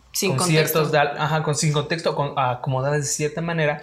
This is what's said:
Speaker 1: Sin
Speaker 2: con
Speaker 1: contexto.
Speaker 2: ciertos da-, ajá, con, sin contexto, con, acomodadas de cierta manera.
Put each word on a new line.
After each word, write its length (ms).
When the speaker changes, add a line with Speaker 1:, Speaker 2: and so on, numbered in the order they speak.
Speaker 1:
Sin 200
Speaker 2:
con 80
Speaker 1:
contexto. 500
Speaker 2:
ciertos 20
da-, 320
ajá, 200
con, 120
sin 160
contexto, 440
con, 220
acomodadas 640
de 60
cierta 340
manera. 420